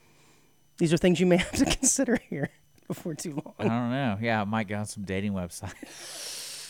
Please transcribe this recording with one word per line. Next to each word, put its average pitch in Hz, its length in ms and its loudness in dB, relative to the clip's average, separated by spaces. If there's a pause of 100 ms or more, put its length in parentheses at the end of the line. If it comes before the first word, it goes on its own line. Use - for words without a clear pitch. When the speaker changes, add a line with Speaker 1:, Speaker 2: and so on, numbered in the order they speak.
(800)
Speaker 1:
These 165 140 4
are 170 40 6
things 180 220 6
you 180 80 4
may 175 100 8
<laughs> - 20 6
have - 140 -2
to - 120 4
consider - 540 2 (100)
here 151 220 -4 (360)
before 170 280 -6
too 151 180 -8 (120)
long. - 140 -18
Speaker 2:
I 104 60 -4
don't 120 260 0
know. 123 300 0
Yeah, 113 200 2
I 104 40 0
might 107 240 -2
get 104 100 -4
on 104 80 -4
some 104 180 -10
dating 98 280 -2
website. 92 420 -6
<laughs> - 640 -14 (340)